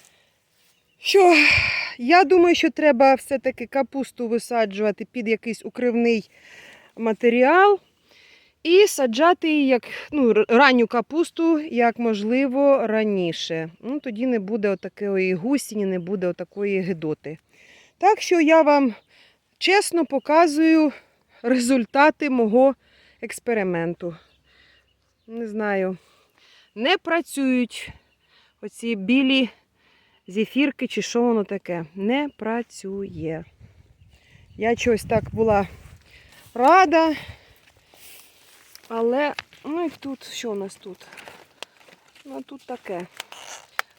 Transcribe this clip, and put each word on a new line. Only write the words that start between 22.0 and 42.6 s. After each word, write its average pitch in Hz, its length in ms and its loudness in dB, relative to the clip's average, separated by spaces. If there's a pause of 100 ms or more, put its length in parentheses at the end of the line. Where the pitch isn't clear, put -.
мого 247 440 2 (480)
експерименту. 175 920 -6 (1120)
Не 226 220 -10
знаю, 202 480 -4 (800)
не 285 240 -2
працюють 269 920 -4 (720)
оці 226 340 -8
білі 262 520 2 (800)
зефірки, 240 580 -4
чи - 160 -6
що 240 200 -4
воно 226 220 0
таке. 180 400 -8 (100)
Не 247 420 -4
працює. 190 1080 -10 (1120)
Я 226 200 -2
чогось 226 280 -2
так 220 200 -2 (100)
була 208 340 2 (840)
рада. 320 600 4 (1700)
Але, 240 460 -2 (300)
ну 320 200 -6
і 311 60 -6
тут, - 420 -14
що - 180 -10
у 208 40 -6
нас 196 200 -10
тут? - 320 -20 (1160)
Ну, 269 180 -16
тут 269 240 -20